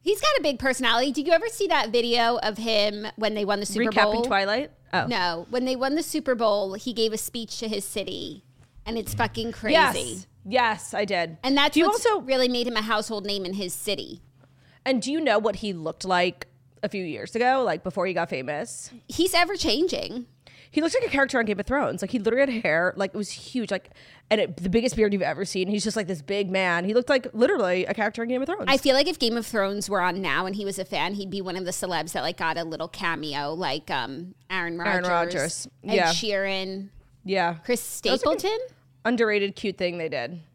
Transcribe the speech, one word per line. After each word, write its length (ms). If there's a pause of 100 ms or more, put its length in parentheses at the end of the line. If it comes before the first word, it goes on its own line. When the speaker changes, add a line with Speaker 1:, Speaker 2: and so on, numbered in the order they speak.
Speaker 1:
He's 200
got 180
a 40
big 160
personality. 540
Did 160
you 40
ever 160
see 200
that 220
video 480
of 200
him 480 (100)
when 180
they 100
won 160
the 60
Super 240
Speaker 2:
Recapping 240
Speaker 1:
Bowl? 100
Speaker 2:
Twilight? 480 (200)
Oh. 140
Speaker 1:
No. 440
When 140
they 120
won 180
the 80
Super 320
Bowl, 400
he 180
gave 200
a 60
speech 420
to 80
his 160
city. 600 (400)
And 140
it's 160
fucking 380
crazy. 220
Speaker 2:
Yes. 520 (180)
Yes, 480
I 120
did. 400
Speaker 1:
And 120
that's 180
Speaker 2:
Do 60
you 60
Speaker 1:
what's 180
Speaker 2:
also 180
Speaker 1:
really 260
made 180
him 100
a 60
household 420
name 220
in 80
his 180
city. 480 (640)
Speaker 2:
And 160
do 120
you 80
know 180
what 180
he 160
looked 320
like 440 (340)
a 60
few 160
years 320
ago, 280
like, 200
before 220
he 60
got 160
famous? 640 (160)
Speaker 1:
He's 280
ever-changing. 920 (460)
Speaker 2:
He 80
looks 140
like 100
a 40
character 300
on 60
Game 160
of 60
Thrones. 360
Like, 80
he 80
literally 360
had 100
hair, 320
like, 180
it 20
was 140
huge, 400
like, 200 (400)
and 100
it, 160
the 140
biggest 260
beard 160
you've 100
ever 220
seen. 240
He's 160
just, 120
like, 120
this 140
big 280
man. 360
He 80
looked 160
like, 220
literally, 520
a 100
character 280
on 60
Game 140
of 60
Thrones. 180
Speaker 1:
I 120
feel 180
like 100
if 140
Game 160
of 100
Thrones 420
were 120
on 200
now 260
and 100
he 80
was 160
a 40
fan, 300
he'd 160
be 120
one 120
of 120
the 40
celebs 440
that, 80
like, 160
got 200
a 60
little 240
cameo, 640
like, 400
um, 420 (160)
Aaron 260
Rodgers, 300
Speaker 2:
Aaron 20
Rodgers. 600 (160)
Speaker 1:
Ed 100
Speaker 2:
Yeah. 140
Speaker 1:
Sheeran, 800 (360)
Speaker 2:
Yeah. 300 (100)
Speaker 1:
Chris 360
Speaker 2:
That 120
was, 140
like, 100
an 40
Speaker 1:
Stapleton. 260 (380)
Speaker 2:
underrated, 500
cute 220
thing 220
they 100
did. 320 (140)